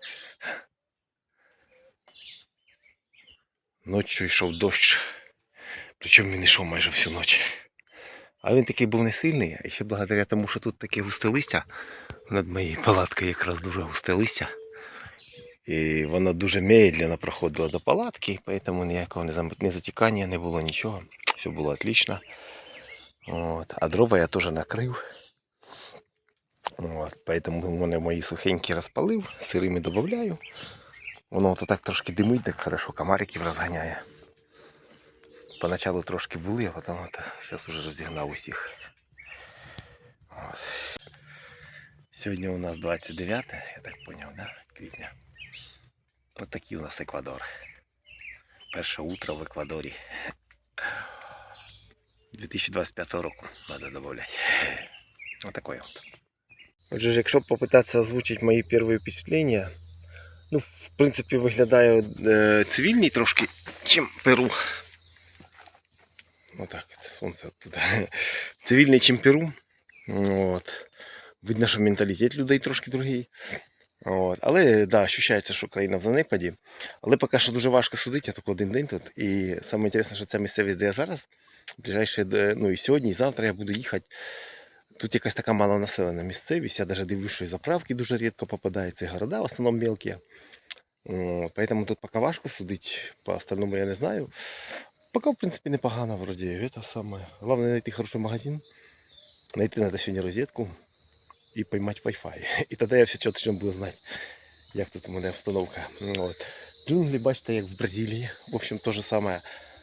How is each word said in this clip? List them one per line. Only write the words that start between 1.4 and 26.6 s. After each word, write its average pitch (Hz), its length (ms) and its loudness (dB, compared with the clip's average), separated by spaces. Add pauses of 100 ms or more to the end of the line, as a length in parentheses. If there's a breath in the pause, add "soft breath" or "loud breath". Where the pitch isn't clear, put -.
Ночью 95 420 -2
йшов 85 320 0
дощ, - 400 4 (1000 loud breath)
причому 98 320 6
він 92 120 -2
йшов 87 240 6
майже 82 240 0
всю 85 280 0
ніч. - 220 4 (1000 loud breath)
А 107 120 4
він 127 100 8
такий 120 220 0
був 113 160 2
не 113 100 2
сильний, 131 520 0
а - 40 -8
ще - 160 -8
благодаря 104 400 0
тому, 104 240 0
що - 120 -4
тут - 180 -4
таке 104 240 -4
густе 101 260 0
листя, 123 360 2 (680 loud breath)
над 98 180 0
моєю 87 340 -4
палаткою 95 460 4
якраз 87 340 -4
дуже 92 180 -6
густе 80 320 -2
листя. 107 360 2 (1160 loud breath)
І 78 380 0
воно 90 280 2
дуже 92 280 0
медленно 90 580 8
проходило 80 500 -2
до 85 120 -2
палатки, 165 680 0
поэтому 92 380 -4
ніякого 87 400 -4
не 82 80 -4
зам-, 82 300 -4
не 98 80 2
затікання 98 560 0
не 90 120 -2
було, 85 220 -2
нічого. 85 420 -4 (340)
Все - 140 -6
було 78 200 -2
отлично. 101 500 0 (1080 loud breath)
От. 85 480 -6
А 80 120 0
дрова 101 300 6
я 82 80 6
теж 90 240 0
накрив. 113 540 -4 (1700 loud breath)